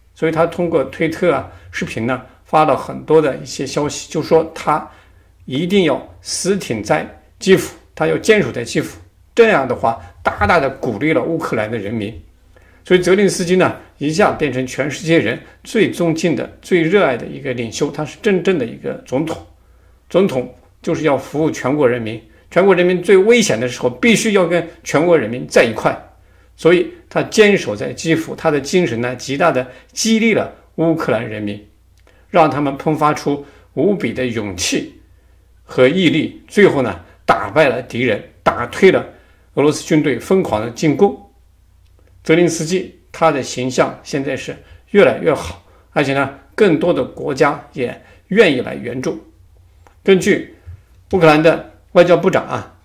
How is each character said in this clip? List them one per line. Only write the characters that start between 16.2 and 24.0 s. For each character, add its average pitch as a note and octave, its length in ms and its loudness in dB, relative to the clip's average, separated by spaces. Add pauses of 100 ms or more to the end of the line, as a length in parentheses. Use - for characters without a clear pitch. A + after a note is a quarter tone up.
的、 - 240 -10
最 F3 220 0
热 F3+ 220 2
爱 C3 120 0
的 C3+ 80 -10
一 C#3+ 160 -12
个 C3+ 140 -6
领 A#2 180 -6
袖， - 180 -4
他 D3+ 140 -8
是 - 160 -14
真 F#3 240 0
正 F#3+ 140 0
的 C3+ 80 -4
一 C3+ 100 -12
个 - 300 -10
总 C#3 180 -4
统。 D#3 120 -8 (760)
总 F#3+ 180 2
统 B2+ 260 -6 (280)
就 E3 120 -4
是 D3 100 -4
要 C#3+ 120 2
服 C#3+ 260 -4
务 D#3 80 0
全 C3 240 -2
国 D3 140 2
人 A#2+ 140 -2
民， A2 180 -8 (300)
全 F#3 140 2
国 G3 100 6
人 F3 100 2
民 F3+ 180 0
最 - 140 4
危 A3+ 240 6
险 B2 180 0
的 B2 80 -2
时 B2 140 -10
候， B2+ 80 -2
必 G#3+ 260 2